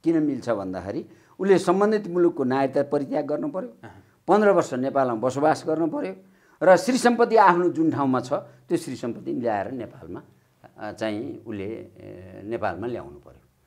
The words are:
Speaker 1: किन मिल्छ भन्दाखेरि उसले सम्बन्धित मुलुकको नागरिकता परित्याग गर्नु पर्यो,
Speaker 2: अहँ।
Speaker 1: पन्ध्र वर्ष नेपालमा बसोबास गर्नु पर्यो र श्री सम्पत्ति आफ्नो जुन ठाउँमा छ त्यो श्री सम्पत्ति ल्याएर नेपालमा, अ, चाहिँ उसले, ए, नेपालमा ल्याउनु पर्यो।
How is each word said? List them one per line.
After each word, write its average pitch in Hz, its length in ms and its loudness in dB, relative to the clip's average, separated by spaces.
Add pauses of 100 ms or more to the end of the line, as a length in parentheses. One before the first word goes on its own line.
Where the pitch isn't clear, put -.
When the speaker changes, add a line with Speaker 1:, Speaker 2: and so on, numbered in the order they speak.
Speaker 1:
किन 165 180 2
मिल्छ 135 280 -2
भन्दाखेरि 95 560 -4 (320)
उसले 190 200 4
सम्बन्धित 202 500 2
मुलुकको 175 360 2
नागरिकता 135 380 0
परित्याग 143 440 -2
गर्नु 151 220 -6
पर्यो, 135 200 -8 (140)
Speaker 2:
अहँ। - 220 -20 (240)
Speaker 1:
पन्ध्र 202 220 6
वर्ष 175 240 2
नेपालमा 131 400 0
बसोबास 131 520 0
गर्नु 160 200 0
पर्यो 190 280 -6 (480)
र 180 140 10
श्री 240 220 0
सम्पत्ति 233 380 4
आफ्नो 180 320 6
जुन 156 220 2
ठाउँमा 131 300 0
छ 127 120 -8
त्यो - 440 -6
श्री 135 200 -6
सम्पत्ति 117 360 -8
ल्याएर 107 380 -4
नेपालमा, 110 520 -14 (560)
अ, 104 140 -10
चाहिँ 110 540 -6
उसले, 104 180 -8
ए, 101 800 -14
नेपालमा 101 420 -4
ल्याउनु 95 240 -8
पर्यो। - 280 -20 (280)